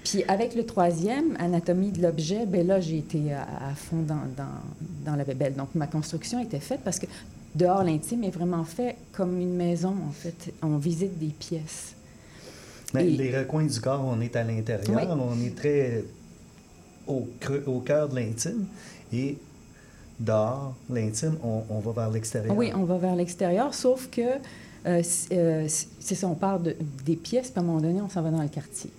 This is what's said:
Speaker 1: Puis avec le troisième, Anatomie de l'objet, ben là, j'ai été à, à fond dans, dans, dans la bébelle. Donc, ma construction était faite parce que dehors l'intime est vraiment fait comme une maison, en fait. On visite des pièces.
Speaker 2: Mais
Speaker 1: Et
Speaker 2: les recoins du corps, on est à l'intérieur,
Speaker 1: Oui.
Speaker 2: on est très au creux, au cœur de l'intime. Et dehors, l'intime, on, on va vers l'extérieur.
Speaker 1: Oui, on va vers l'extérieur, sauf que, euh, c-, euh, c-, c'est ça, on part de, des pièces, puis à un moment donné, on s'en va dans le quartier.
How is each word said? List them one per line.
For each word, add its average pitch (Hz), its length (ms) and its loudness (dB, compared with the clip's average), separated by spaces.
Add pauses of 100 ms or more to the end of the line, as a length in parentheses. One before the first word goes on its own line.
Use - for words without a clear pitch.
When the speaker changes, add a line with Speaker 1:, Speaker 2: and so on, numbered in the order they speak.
Speaker 1:
Puis 196 240 0
avec 220 260 2
le 233 100 2
troisième, 202 760 4
Anatomie 175 500 4
de 170 100 -2
l'objet, 170 460 2
ben 175 200 4
là, 190 140 6
j'ai 160 180 -2
été 151 360 -2
à, 139 80 -4 (280)
à 143 40 -4
fond 160 320 -2
dans, 151 80 -2 (220)
dans, 139 720 -8
dans 147 60 2
la 139 80 0
bébelle. 135 300 0
Donc, 135 200 -4
ma 151 140 0
construction 160 520 -2
était 220 200 -4
faite - 240 -4
parce 180 160 -2
que - 60 -6 (500)
dehors 180 260 6
l'intime 175 400 2
est 190 80 0
vraiment 175 340 0
fait 240 300 -4 (180)
comme 180 280 0
une 180 160 0
maison, 175 380 2 (140)
en 143 40 -6
fait. - 500 -10
On 151 140 2
visite 170 420 0
des 156 80 -2 (100)
pièces. - 580 -8 (1000)
Speaker 2:
Mais 131 120 4
Speaker 1:
Et 175 100 6
Speaker 2:
les 131 220 2
recoins 151 260 2
du 120 160 0
corps, 131 260 0
on 120 140 0
est 117 160 -2
à 117 80 2
l'intérieur, 110 500 0
Speaker 1:
Oui. 135 140 4
Speaker 2:
on 123 340 0
est 123 140 -2
très 131 480 2 (1000)
au 127 200 -2 (140)
creux, 139 260 0
au 127 140 0
cœur 147 300 4
de 131 60 -2
l'intime. 160 500 -2 (480)
Et 139 240 0 (840)
dehors, 117 540 2 (160)
l'intime, 123 520 0
on, 113 280 0
on 107 100 0
va 110 120 -4
vers 110 180 0
l'extérieur. 110 460 0
Speaker 1:
Oui, 233 180 2
on 190 100 2
va 175 140 2
vers 180 180 2
l'extérieur, 180 580 2
sauf 254 360 2
que, - 100 -2 (680)
euh, 175 160 4
c-, - 300 -2
euh, 165 360 4
c-, - 200 -2 (120)
c'est - 140 -2
ça, 190 140 0
on 165 60 0
part 196 260 0
de, 165 160 0 (280)
des 160 120 2
pièces, 254 340 -2
puis - 80 -2
à 180 40 2
un 175 40 2
moment 165 140 4
donné, 165 200 2
on 185 80 -4
s'en 185 140 -2
va 160 80 0
dans 160 120 2
le 147 60 0
quartier. - 500 -8